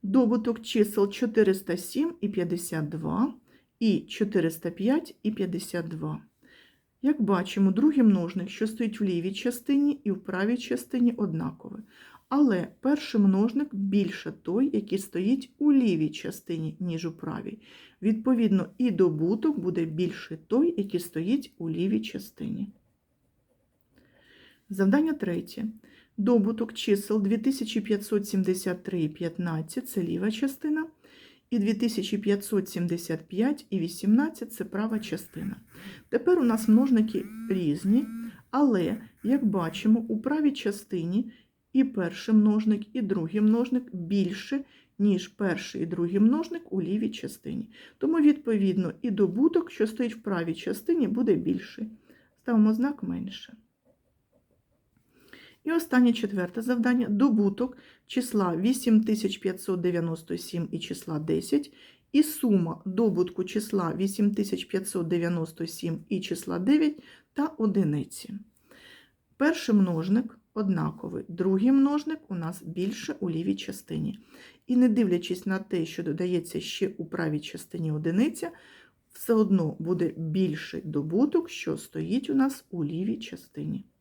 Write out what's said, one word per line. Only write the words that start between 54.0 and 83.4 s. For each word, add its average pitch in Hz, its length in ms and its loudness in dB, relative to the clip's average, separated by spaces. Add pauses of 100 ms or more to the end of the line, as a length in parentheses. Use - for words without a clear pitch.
І 311 80 -2
останнє 254 400 4
четверте 202 500 -4
завдання. 247 460 0
Добуток 214 680 2 (300)
числа 202 500 0
вісім 220 480 4
тисяч 214 340 -2
п'ятсот 185 420 -4
дев'яносто 170 560 -2
сім 170 340 -6
і 165 80 -8
числа - 400 -8
десять. 160 540 0 (400)
І 294 100 6
сума 196 600 0
добутку 185 600 0
числа 190 520 -2
вісім 196 380 0
тисяч 196 300 -2
п'ятсот 185 440 -4
дев'яносто 170 580 -2
сім 160 320 -6 (100)
і 196 120 0
числа 175 380 -6
дев'ять 294 440 0 (300)
та 285 140 -2
одиниці. 196 880 -2 (1000)
Перший 294 380 2
множник... 190 640 2 (160)
Однаковий, 175 720 -4
другий 190 440 2
множник 294 460 2 (100)
у 196 60 -8
нас 170 280 -6
більше 185 580 -6
у 180 100 -4
лівій 170 260 -2
частині. - 640 -8 (480)
І 254 100 0
не 254 120 6
дивлячись 185 580 0
на 190 120 -2
те, 175 280 -4
що - 160 -10
додається 165 580 -2
ще - 280 -4 (100)
у 180 60 -8
правій 156 360 -4
частині 160 520 -8
одиниця, 190 580 0 (640)
все - 220 0
одно 185 440 2
буде 165 380 -2
більший 160 680 -4
добуток, 175 640 -2
що - 260 -6
стоїть 175 540 -4
у 285 40 0
нас 269 360 0
у 170 140 -4
лівій 175 320 -4
частині. - 680 -10 (160)